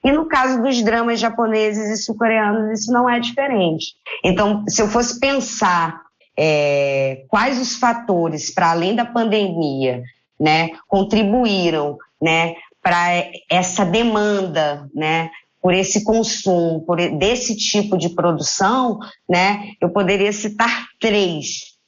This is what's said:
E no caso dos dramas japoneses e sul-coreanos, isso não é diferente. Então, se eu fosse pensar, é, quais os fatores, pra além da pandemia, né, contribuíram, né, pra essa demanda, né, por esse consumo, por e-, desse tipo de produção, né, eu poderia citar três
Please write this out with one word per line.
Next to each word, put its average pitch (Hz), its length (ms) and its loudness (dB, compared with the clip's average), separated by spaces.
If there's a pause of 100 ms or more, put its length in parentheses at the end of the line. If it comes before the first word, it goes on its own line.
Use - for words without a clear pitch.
E 269 80 4
no 320 160 2
caso 262 340 2
dos 254 220 0
dramas 233 360 0
japoneses 214 680 0
e 214 140 -4
sul-coreanos, 220 760 0
isso 214 120 -4
não 247 160 2
é 240 100 0
diferente. 233 760 -2 (280)
Então, 208 440 0
se - 120 -2
eu 208 80 2
fosse 240 320 -2
pensar, 185 800 0 (360)
é, 143 920 2
quais 240 320 0
os 247 160 -4
fatores, 175 800 0
pra 175 160 2
além 175 260 0
da 233 100 0
pandemia, 165 1000 0 (360)
né, 156 300 2 (180)
contribuíram, 196 1080 2 (240)
né, 165 320 0 (260)
pra 175 460 0 (240)
essa 180 340 0
demanda, 190 1080 0
né, 160 380 -2 (300)
por 180 120 4
esse 190 300 0
consumo, 180 800 0
por 170 180 -2
e-, 170 180 -2
desse 226 380 0
tipo 202 420 -2
de 170 120 -2
produção, 190 920 0 (300)
né, 190 400 0 (100)
eu 175 100 0
poderia 202 440 2
citar 226 540 -4 (120)
três 190 760 -2 (120)